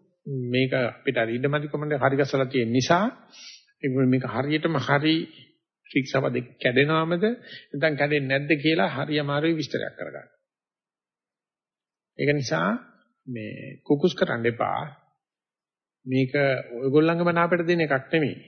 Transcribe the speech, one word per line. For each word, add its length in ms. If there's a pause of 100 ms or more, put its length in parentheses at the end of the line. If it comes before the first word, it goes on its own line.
(260)
මේක 480
අපිට 420
අර 120
ඉඩමදිකමනේ 720
හරි 180
ගසලා 300
තියෙන 260
නිසා 320 (720)
ඒක 160 (120)
මේක 220
හරියටම 520
හරි 380 (760)
ශික්ෂාපද 460 (200)
කැඩෙනවමද 680 (440)
නැත්නම් 280
කැඩෙන්නේ 340
නැද්ද 260
කියලා 360
හරි 240
අමාරුයි 400
විස්තරයක් 380
කරගන්න. 340 (1900)
ඒක 120
නිසා 380 (580)
මේ 540
කුකුස් 340
කරන්න 320
එපා. 340 (1300)
මේක 260 (440)
ඔයගොල්ලන්ගේම 540
නාපයට 360
දෙන 140
එකක් 280
නෙමෙයි. 280 (120)